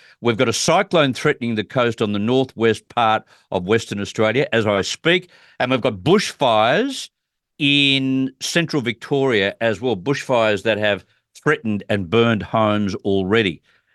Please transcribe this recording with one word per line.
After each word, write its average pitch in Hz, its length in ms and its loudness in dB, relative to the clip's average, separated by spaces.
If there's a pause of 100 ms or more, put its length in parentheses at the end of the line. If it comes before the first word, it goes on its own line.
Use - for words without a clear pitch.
(200)
we've 113 160 0
got 120 120 2
a 113 40 0
cyclone 165 600 2
threatening 120 400 -2
the 107 80 -4
coast 120 400 -2
on 107 80 0
the 104 80 -2
northwest 113 720 0
part 110 340 0 (300)
of 92 160 -4
Western 110 320 -2
Australia 110 520 -2
as 113 140 0
I 101 160 0
speak, 175 480 -2 (300)
and 127 100 0
we've 131 100 0
got 110 180 -2
bushfires 143 1120 2 (520)
in 135 800 0
central 160 420 -2
Victoria 117 800 -2
as 110 200 -2
well, 120 140 -2
bushfires 110 680 -2
that 110 140 0
have 104 260 -2 (320)
threatened 113 520 -2
and 98 220 -2
burned 113 320 2
homes 104 540 0
already. 98 680 0 (320)